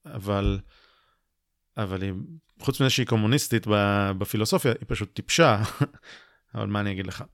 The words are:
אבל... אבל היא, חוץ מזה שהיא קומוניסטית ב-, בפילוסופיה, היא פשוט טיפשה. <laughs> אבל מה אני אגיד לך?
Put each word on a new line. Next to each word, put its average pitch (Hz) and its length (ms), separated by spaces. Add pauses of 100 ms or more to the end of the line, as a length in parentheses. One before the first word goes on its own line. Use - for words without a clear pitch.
אבל... 98 540 (1160)
אבל 95 240
היא, 98 120 (480)
חוץ - 200
מזה 131 80
שהיא 127 180
קומוניסטית 113 600
ב-, 101 500
בפילוסופיה, 110 540
היא - 160
פשוט 107 260
טיפשה. 120 480 (420)
<laughs> - 520
אבל 107 100
מה 101 140
אני 101 120
אגיד 95 160
לך? 95 160 (100)